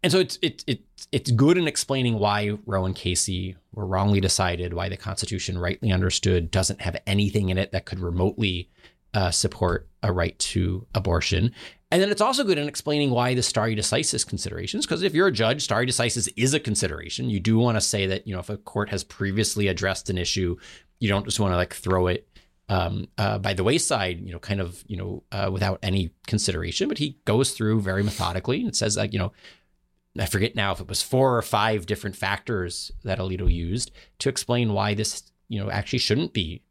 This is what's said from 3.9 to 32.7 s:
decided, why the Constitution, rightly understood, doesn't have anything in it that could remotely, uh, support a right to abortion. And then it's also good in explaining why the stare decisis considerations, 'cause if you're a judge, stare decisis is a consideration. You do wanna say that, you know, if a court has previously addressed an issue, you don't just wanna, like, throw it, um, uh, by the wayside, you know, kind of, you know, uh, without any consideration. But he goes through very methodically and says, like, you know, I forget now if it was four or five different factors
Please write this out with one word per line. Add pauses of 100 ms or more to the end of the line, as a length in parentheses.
decided,
why
the
Constitution,
rightly
understood,
doesn't
have (120)
anything
in
it
that
could
remotely, (460)
uh,
support (140)
a
right
to
abortion. (400)
And
then
it's
also
good
in
explaining
why
the
stare
decisis
considerations,
'cause
if
you're
a
judge,
stare
decisis
is
a
consideration.
You
do
wanna
say
that,
you
know,
if
a
court
has
previously
addressed
an
issue, (420)
you
don't
just
wanna,
like,
throw
it, (420)
um, (100)
uh,
by
the
wayside,
you
know,
kind
of,
you
know,
uh,
without
any (160)
consideration.
But
he
goes
through
very
methodically
and
says,
like,
you
know, (880)
I
forget
now
if
it
was
four
or
five
different
factors (120)